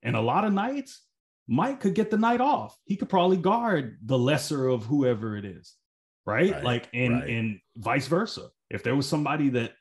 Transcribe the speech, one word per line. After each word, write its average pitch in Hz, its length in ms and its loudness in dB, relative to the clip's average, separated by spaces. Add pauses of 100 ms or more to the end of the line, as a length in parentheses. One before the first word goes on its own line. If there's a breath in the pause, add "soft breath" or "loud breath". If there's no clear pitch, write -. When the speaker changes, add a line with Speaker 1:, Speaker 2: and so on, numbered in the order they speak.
Speaker 1:
And 117 100 -2
a 110 60 0
lot 143 240 2
of 208 80 0
nights, 262 520 -4 (440)
Mike 226 320 0
could 190 140 0
get 214 180 0
the 220 40 2
night 233 240 2
off. 254 440 0
He 190 120 -2
could - 120 -6
probably 185 300 4
guard 185 680 0
the 127 120 2
lesser 135 520 2
of 120 160 0
whoever 113 520 0
it 104 80 -8
is, - 300 -16 (520)
right? 147 260 2
Speaker 2:
Right, 147 120 -6
Speaker 1:
Like, 120 300 0
and, 123 200 2
Speaker 2:
right. 123 140 -2
Speaker 1:
and 113 300 -2 (180)
vice 120 300 -2
versa. 175 440 -2 (200)
If 107 140 -6
there 120 100 0
was 139 140 0
somebody 147 420 0
that 117 300 -2